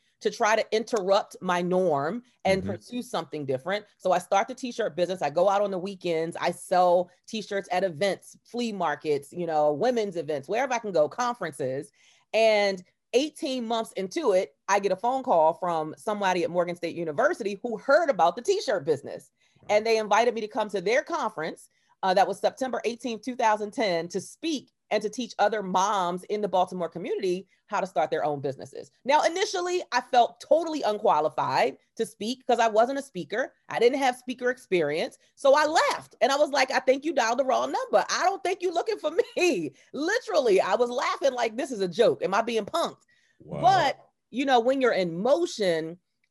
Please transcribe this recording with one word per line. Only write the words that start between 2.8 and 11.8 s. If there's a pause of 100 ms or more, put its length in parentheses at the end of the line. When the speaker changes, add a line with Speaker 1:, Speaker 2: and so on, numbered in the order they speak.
Speaker 1:
something
different. (120)
So
I
start
the
t-shirt
business.
I
go
out
on
the
weekends.
I
sell (160)
t-shirts
at
events,
flea
markets,
you
know,
women's
events,
wherever
I
can
go,
conferences. (420)